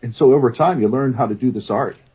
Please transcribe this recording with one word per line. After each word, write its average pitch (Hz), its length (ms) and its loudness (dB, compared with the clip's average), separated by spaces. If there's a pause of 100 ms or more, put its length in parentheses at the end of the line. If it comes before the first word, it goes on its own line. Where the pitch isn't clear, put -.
And 117 160 -10
so 135 160 6
over 135 200 2
time 160 280 0
you 107 60 2
learn 131 260 -2
how 113 140 -2
to 107 80 -6
do 123 160 -2
this 110 180 -10
art. 113 280 -4 (180)